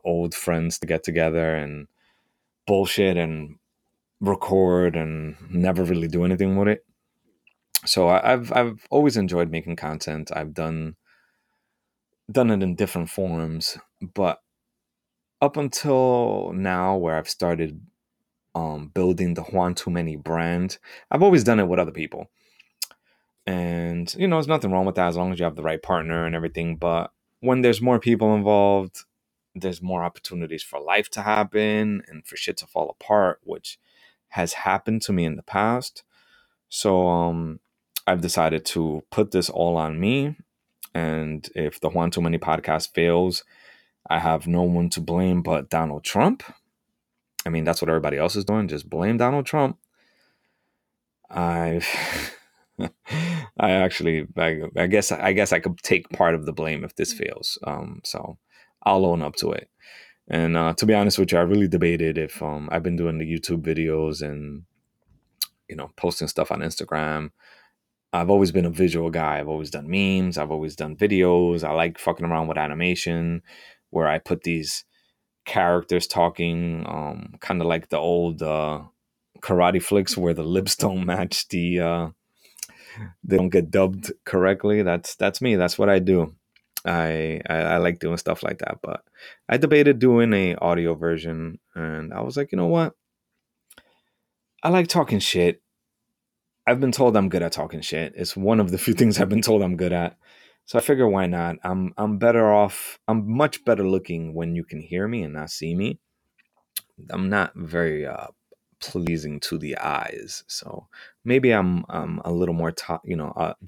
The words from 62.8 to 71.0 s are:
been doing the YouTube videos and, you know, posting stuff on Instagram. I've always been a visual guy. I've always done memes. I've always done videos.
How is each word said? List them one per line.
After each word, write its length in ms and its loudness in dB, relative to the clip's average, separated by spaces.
been 120 -2
doing 240 -2
the 120 -6
YouTube 300 -4
videos 640 -2
and, 400 -10
you 80 -14
know, 200 -12
posting 320 -4
stuff 240 -4
on 100 -2
Instagram. 680 -4
I've 200 0
always 200 6
been 140 2
a 60 0
visual 400 2
guy. 280 -2
I've 80 -6
always 220 -6
done 180 -10
memes. 520 0
I've 100 -4
always 260 -6
done 200 -8
videos. 680 4